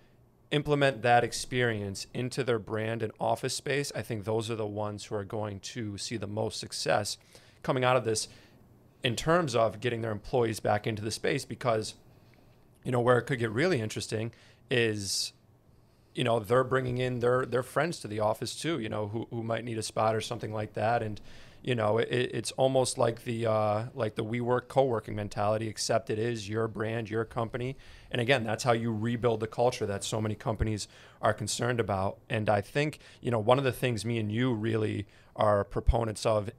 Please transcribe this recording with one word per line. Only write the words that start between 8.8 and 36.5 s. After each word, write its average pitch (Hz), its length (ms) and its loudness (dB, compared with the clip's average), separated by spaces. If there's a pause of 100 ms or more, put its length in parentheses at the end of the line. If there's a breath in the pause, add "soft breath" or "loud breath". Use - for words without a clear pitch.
in 123 120 2
terms 160 380 2
of 110 260 2
getting 117 220 -2
their 113 100 -2
employees 113 480 0
back 107 280 2
into 107 140 -2
the 107 100 -4
space, - 320 0
because, 110 520 -2 (920 soft breath)
you 127 60 -2
know, 120 100 4
where 123 160 6
it 117 60 2
could 123 160 -2
get 113 120 0
really 143 300 2
interesting 110 500 -4 (380 loud breath)
is, 107 640 0 (800)
you 151 100 -2
know, 117 160 2
they're 120 240 4
bringing 127 360 0
in 127 220 -2
their, 123 220 4
their 117 200 -2
friends 165 360 -2
to - 80 -10
the 107 120 -4
office 110 360 0
too, 151 240 -4
you 110 100 -4
know, 107 180 -2
who, 110 240 -6
who 117 100 -6
might 113 220 -2
need 113 160 -6
a - 20 -2
spot 113 340 0
or 107 60 0
something 107 320 -6
like 107 200 -6
that. 113 280 0
And, 107 180 -6 (440 loud breath)
you 127 100 0
know, 110 240 2
it, - 140 0
it's 123 400 -2
almost 131 480 2
like 117 240 0
the, 113 240 -2
uh, 107 380 2 (100)
like 113 180 -2
the - 100 -2
WeWork 120 440 0
co-working 117 480 2
mentality, 107 520 0
except 113 440 0
it 107 80 0
is 113 280 -2
your 110 200 0
brand, 110 420 -4
your 113 160 0
company. 120 520 -4 (340 loud breath)
And 123 100 0
again, 120 220 4
that's 107 200 -2
how 127 100 6
you 113 180 2
rebuild 113 480 2
the 110 80 0
culture 120 400 0
that 98 160 -2
so 110 180 -2
many 107 140 0
companies 110 520 -2 (320 loud breath)
are 110 140 2
concerned 117 460 -2
about. 98 400 0 (100)
And 107 180 0
I 104 140 4
think, 147 380 -2 (220 loud breath)
you 127 100 -2
know, 117 80 2
one 120 180 4
of 139 60 0
the 127 80 2
things 117 340 -2
me 117 140 0
and 104 120 -2
you 123 220 0
really 107 540 -2 (280 soft breath)
are 104 280 4
proponents 117 640 0
of 107 320 2